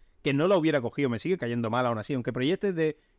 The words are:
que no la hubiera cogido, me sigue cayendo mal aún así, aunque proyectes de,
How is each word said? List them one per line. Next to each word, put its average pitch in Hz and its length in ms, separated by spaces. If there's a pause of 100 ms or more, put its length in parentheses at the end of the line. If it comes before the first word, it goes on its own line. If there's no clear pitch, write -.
(220)
que 139 120
no 147 140
la 202 80
hubiera 156 240
cogido, 123 300
me 113 100
sigue 175 180
cayendo 117 320
mal 123 160
aún 117 120
así, 107 160
aunque 123 180
proyectes 165 440
de, 156 220 (220)